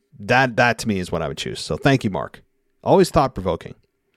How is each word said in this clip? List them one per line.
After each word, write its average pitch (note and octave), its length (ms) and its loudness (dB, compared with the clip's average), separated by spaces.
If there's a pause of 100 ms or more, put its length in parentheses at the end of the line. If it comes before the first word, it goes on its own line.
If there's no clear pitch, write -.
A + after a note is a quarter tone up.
(180)
that, A#2+ 380 2
that A#2+ 220 2
to A#2 100 -6
me G2+ 100 0
is F2+ 140 -6
what E2 100 -2
I D2+ 60 -4
would C2+ 100 -8
choose. - 220 -8
So D#2 160 -6
thank C#3 260 2
you, G#2+ 80 -2
Mark. C#2+ 300 -8 (420)
Always E3+ 260 4
thought-provoking. F#2+ 640 -2 (420)